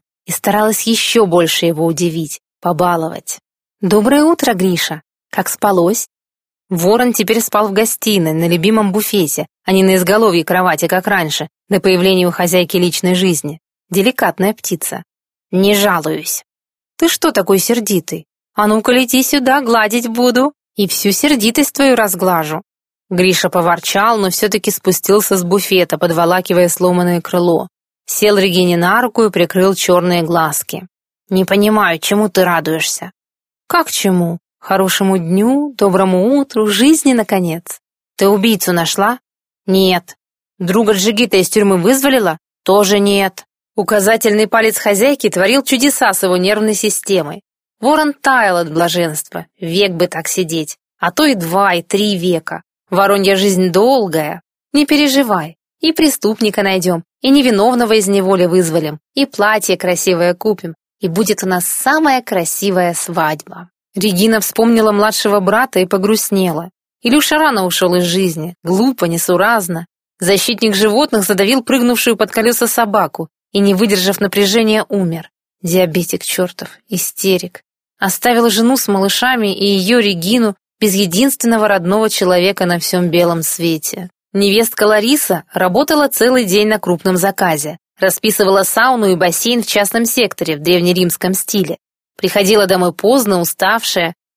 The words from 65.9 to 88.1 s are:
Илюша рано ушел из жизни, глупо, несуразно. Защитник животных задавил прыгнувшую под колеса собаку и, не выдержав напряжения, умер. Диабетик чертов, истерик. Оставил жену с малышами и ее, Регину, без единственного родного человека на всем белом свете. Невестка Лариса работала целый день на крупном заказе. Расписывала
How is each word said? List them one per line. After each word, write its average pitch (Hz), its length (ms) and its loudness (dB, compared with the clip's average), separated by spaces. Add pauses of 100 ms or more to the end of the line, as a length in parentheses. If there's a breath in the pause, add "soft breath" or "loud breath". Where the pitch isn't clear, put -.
Илюша 294 340 2
рано 214 280 0
ушел 180 300 0
из 180 100 0
жизни, 175 580 -4
глупо, 196 420 0
несуразно. 175 800 0 (340)
Защитник 202 560 0
животных 214 480 0
задавил 202 400 0
прыгнувшую 240 540 0
под 214 140 -2
колеса 233 360 0
собаку 202 640 -2 (220)
и, 202 80 -2
не 202 160 2
выдержав 196 440 0
напряжения, 208 680 0
умер. 165 400 -4 (320)
Диабетик 175 640 -2
чертов, - 460 -6 (180)
истерик. 180 720 -4 (380)
Оставил 233 500 0
жену 226 280 2
с - 100 -6
малышами 202 640 0
и 196 120 -4
ее, 202 340 2
Регину, 202 560 0 (240)
без 190 160 0
единственного 214 720 0
родного 202 420 0
человека 185 560 0
на 175 140 0
всем 180 300 -2
белом 170 340 0
свете. 170 640 -6 (220)
Невестка 202 520 0
Лариса 214 600 0 (100)
работала 277 540 0
целый 247 380 0
день 208 220 2
на 214 120 0
крупном 180 380 -2
заказе. 165 600 -2 (220)
Расписывала 196 640 2